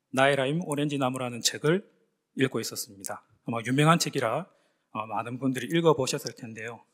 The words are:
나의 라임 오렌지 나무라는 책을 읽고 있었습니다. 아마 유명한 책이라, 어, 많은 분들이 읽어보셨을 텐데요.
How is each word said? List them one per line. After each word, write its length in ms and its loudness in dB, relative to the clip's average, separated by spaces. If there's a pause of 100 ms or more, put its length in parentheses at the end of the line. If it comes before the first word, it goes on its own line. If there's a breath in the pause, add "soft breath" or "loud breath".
나의 260 4
라임 280 0
오렌지 340 -2
나무라는 420 -2
책을 480 0 (480)
읽고 240 0
있었습니다. 640 -10 (220)
아마 200 -4
유명한 320 6
책이라, 500 -2 (440)
어, 140 -6
많은 320 -6
분들이 280 -2 (100)
읽어보셨을 580 2
텐데요. 600 -12